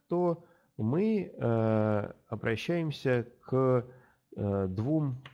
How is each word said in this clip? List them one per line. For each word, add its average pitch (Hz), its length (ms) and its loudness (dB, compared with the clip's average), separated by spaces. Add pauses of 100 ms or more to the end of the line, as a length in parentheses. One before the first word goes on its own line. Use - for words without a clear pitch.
то 170 360 0 (320)
мы, 185 600 0
э, 110 760 2 (160)
обращаемся 123 1000 -2 (160)
к, 127 420 2 (520)
э, 98 320 0
двум 131 540 -2 (120)